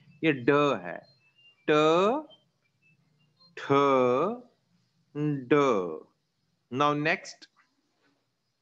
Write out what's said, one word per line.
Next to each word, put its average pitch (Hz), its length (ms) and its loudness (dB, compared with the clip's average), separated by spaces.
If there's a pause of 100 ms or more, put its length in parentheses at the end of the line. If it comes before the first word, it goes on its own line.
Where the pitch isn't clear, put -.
(240)
ये 160 80 2
ड 127 180 0 (340)
है, 82 140 -12 (680)
ट, 156 40 2 (1800)
ठ, - 120 -14 (1500)
ड। 147 460 -2 (1120)
Now 147 200 0 (100)
next - 440 -6 (1160)